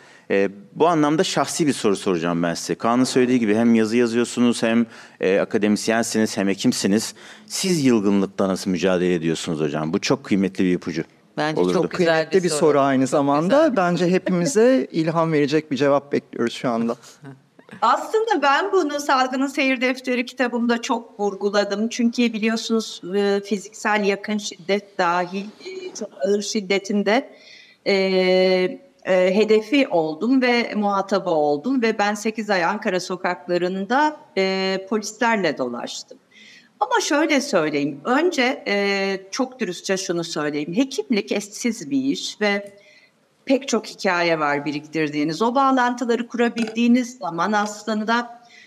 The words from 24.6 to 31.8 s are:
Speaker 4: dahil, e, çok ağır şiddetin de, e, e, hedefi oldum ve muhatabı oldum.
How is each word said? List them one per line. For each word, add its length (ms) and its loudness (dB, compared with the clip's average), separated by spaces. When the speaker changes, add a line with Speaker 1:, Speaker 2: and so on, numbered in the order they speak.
Speaker 4:
dahil, 480 -2
e, 540 -14
çok 100 -10
ağır 200 0
şiddetin 640 -2
de, 240 2
e, 60 2
e, 1400 2
hedefi 520 4
oldum 540 2
ve 340 2
muhatabı 540 0
oldum. 520 2